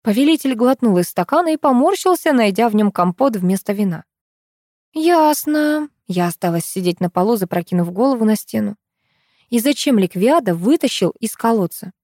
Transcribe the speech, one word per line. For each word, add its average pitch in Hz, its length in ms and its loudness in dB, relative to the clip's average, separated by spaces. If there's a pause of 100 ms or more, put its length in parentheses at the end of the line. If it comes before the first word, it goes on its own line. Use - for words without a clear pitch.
Повелитель 269 520 0
глотнул 240 440 2
из 175 120 0
стакана 311 440 0
и 302 40 -2
поморщился, 320 720 2
найдя 226 380 2
в 208 60 -2
нем 214 160 2
компот 202 440 0
вместо 190 380 -2
вина. 190 300 -4 (920)
"Ясно". 302 960 0 (180)
Я 175 200 -2
осталась 170 380 -4
сидеть 180 360 -4
на 180 80 -2
полу, 208 260 0
запрокинув 175 560 -2
голову 233 320 0
на 214 120 2
стену. 208 400 -6 (760)
"И 233 100 0
зачем 262 380 0
Ликвиада 202 560 2
вытащил 196 680 0
из 220 160 -8
колодца? 214 560 -2 (120)